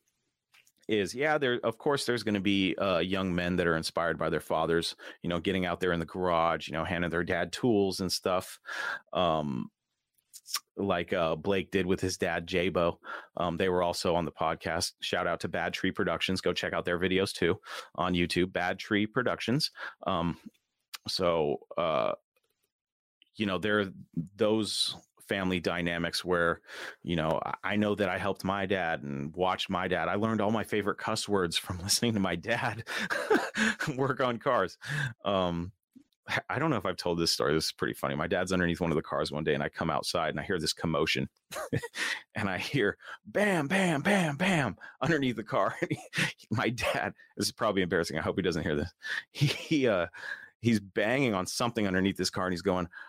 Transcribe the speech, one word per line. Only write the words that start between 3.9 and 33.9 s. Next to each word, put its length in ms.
by 120
their 100
fathers, 540
you 60
know, 120
getting 260
out 140
there 120
in 80
the 60
garage, 640
you 40
know, 120
handing 260
their 140
dad 280
tools 480
and 100
stuff. 500
Um, 580
like, 360
uh, 240
Blake 340
did 160
with 140
his 180
dad, 280
Jabo. 520
Um, 200
they 120
were 140
also 320
on 120
the 60
podcast. 680
Shout 260
out 140
to 80
Bad 240
Tree 180
Productions. 500
Go 120
check 200
out 120
their 140
videos 340
too 280
on 200
YouTube, 380
Bad 260
Tree 280
Productions. 640
Um, 320
so, 520
uh, 360
you 100
know, 120
there 220
are 60
those 600
family 320
dynamics 640
where, 360
you 140
know, 280
I, 280
I 40
know 180
that 140
I 100
helped 260
my 220
dad 360
and 320
watched 340
my 200
dad. 200
I 60
learned 260
all 100
my 140
favorite 340
cuss 300
words 280
from 220
<laughs> 40
listening 320
to 60
my 160
dad 480
<laughs> 560